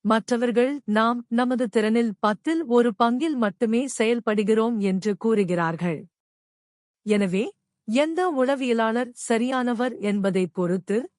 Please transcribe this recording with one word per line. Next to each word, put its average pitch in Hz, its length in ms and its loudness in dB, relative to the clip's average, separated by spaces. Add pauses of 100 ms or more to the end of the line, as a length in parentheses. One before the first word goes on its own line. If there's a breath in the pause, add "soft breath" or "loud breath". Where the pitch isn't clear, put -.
மற்றவர்கள் 240 840 0
நாம் 226 440 0
நமது 247 400 0
திறனில் 220 520 2
பத்தில் 311 460 0
ஒரு 240 320 2
பங்கில் 254 360 0
மட்டுமே 233 520 -2 (120)
செயல்படுகிறோம் 220 800 0
என்று 196 380 0
கூறுகிறார்கள். 170 920 -2 (1000)
எனவே, 208 480 0 (340)
எந்த 302 320 0 (120)
உளவியலாளர் 247 800 0
சரியானவர் 247 840 -2
என்பதை 196 480 0
பொறுத்து 190 720 -4